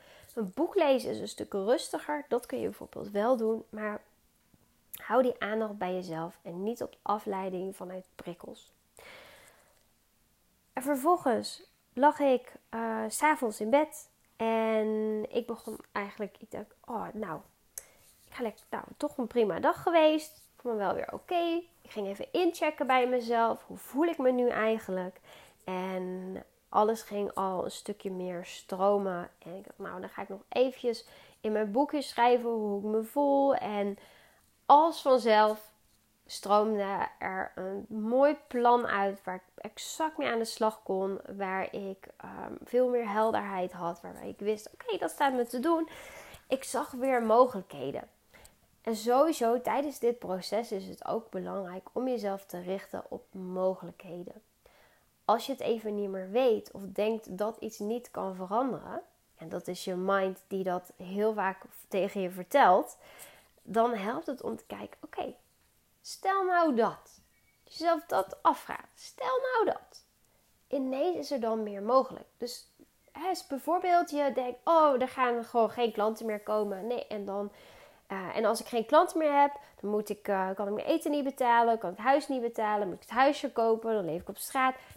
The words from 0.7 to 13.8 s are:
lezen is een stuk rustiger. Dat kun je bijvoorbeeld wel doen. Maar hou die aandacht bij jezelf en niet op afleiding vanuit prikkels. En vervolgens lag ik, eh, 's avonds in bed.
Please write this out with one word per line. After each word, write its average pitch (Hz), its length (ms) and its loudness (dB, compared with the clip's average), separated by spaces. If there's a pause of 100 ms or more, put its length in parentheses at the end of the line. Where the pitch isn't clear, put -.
lezen 277 360 4
is 214 80 -6
een 208 80 -6
stuk - 260 -10
rustiger. 285 720 -2
Dat 247 180 -2
kun - 140 -6
je - 60 -4
bijvoorbeeld - 440 -10
wel 214 280 2
doen. 226 320 0
Maar 214 320 -8 (920)
hou 247 280 2
die 247 160 0
aandacht 214 380 -4
bij 185 160 -4
jezelf 175 480 -6
en 175 220 -8
niet 233 180 -4
op - 200 -10
afleiding 190 760 -4
vanuit 185 280 -12 (120)
prikkels. - 560 -16 (2000)
En 254 100 -6
vervolgens 277 800 2 (300)
lag 294 260 4
ik, 254 340 2 (160)
eh, 226 380 -4
's - 160 -4
avonds 294 360 2
in 214 100 -2
bed. 294 400 0 (260)